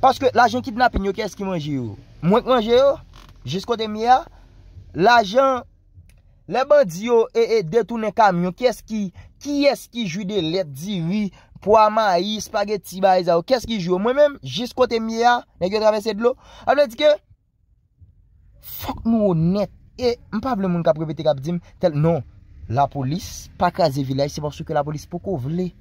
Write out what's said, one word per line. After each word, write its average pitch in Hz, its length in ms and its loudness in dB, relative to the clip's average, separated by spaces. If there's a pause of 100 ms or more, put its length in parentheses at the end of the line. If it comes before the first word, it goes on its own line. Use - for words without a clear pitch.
paske 262 340 2
lajan 233 280 2
kidnapin 233 420 -2
yo, 196 80 -2
kiyès 202 240 -8
ki 202 80 -8
manje 165 320 -4
yo? 113 200 -8 (260)
Mwen, 196 200 4
k - 40 -10
manje 233 280 2
yo. 269 240 4 (460)
Jis 165 220 -8
kote 220 200 -4
m 214 100 -8
ye 226 140 0
a, 285 140 6 (720)
lajan. 240 680 4 (840)
Lè 220 160 -2
bandi 240 460 2
yo 233 160 4 (420)
detounen 226 480 -2
kamyon, 180 400 2
kiyès 247 320 0
ki, 208 220 -6 (340)
kiyès 277 480 0
ki 233 160 -8
jwi 180 220 -8
de 208 100 -4
lèt 165 320 -4
diri? 180 640 -4 (320)
Pwa, 214 260 6
mayi, 208 460 0
espageti, 202 640 -6
bagay 185 260 4
sa 170 120 4
yo, 170 80 -2
kiyès 254 200 0
ki 226 140 -4
jwe 175 140 0
yo? 180 80 -2
Mwen 247 160 0
menm, 294 260 4
jis 156 320 -8
kote 240 240 0
m 220 100 -6
ye 226 160 -2
a, 240 140 4 (200)
nèg 185 120 -2
yo 214 100 0
travèse 214 320 2
dlo. 233 200 0 (280)
Sa 262 140 2
vle 285 140 4
di 233 100 -20
ke 294 120 6 (1500)
fòk - 420 -10
nou 214 240 2
onèt, 175 400 0 (240)
e 247 200 -2 (180)
m 220 100 -4
pa 262 140 0
vle 190 100 -2
moun 175 160 -2
k 160 80 2
ap 156 80 0
repete, 160 240 -6
k 156 80 4
ap 135 80 -2
di 165 160 -4
m 170 40 -4 (220)
tèl. 165 140 0
Non, 160 240 2 (480)
lapolis 139 800 -4 (100)
pa 175 160 0
kraze 143 320 0
vilaj. 135 280 -2
Se 151 100 -10
paske 151 320 -8
lapolis 147 340 -4
poko 175 360 -6
vle 175 240 -4 (100)